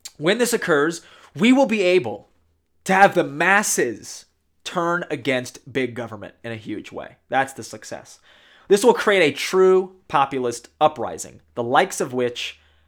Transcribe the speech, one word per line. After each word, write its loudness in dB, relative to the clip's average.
when 0
this 0
occurs, 0
we 4
will 6
be 0
able 0
to 0
have 8
the 2
masses -2
turn -4
against -6
big -4
government -12
in -10
a -10
huge -12
way. -16
That's -2
the -14
success. -18
This 4
will 8
create 2
a -12
true 2
populist -4
uprising, -4
the -6
likes 0
of -6
which -6